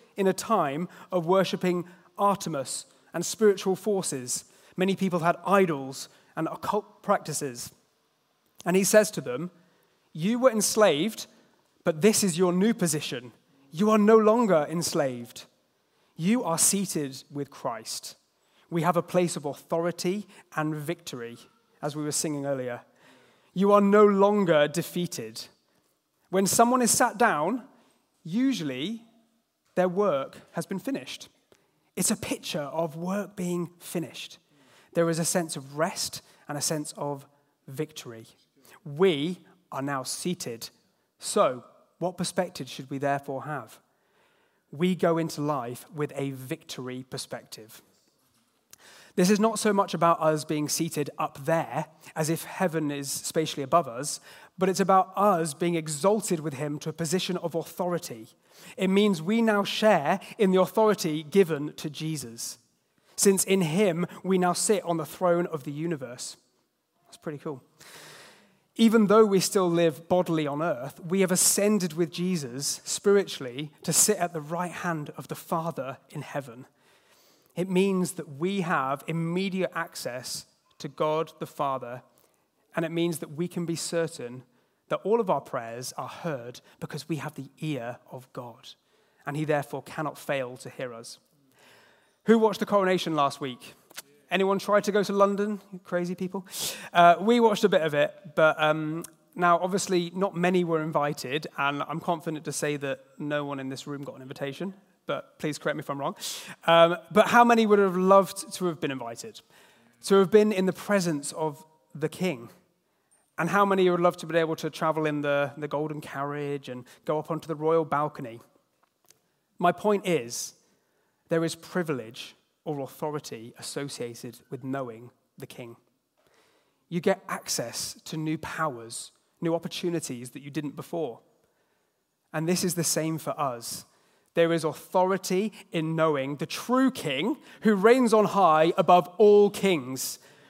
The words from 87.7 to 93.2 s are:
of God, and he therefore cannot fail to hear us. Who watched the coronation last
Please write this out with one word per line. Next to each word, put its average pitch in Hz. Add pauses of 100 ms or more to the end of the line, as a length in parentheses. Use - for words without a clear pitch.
of 127
God, 120 (540)
and 143
he 156
therefore 143
cannot -
fail 131
to -
hear 127
us. 117 (1080)
Who 226
watched 220
the 208
coronation 185
last 143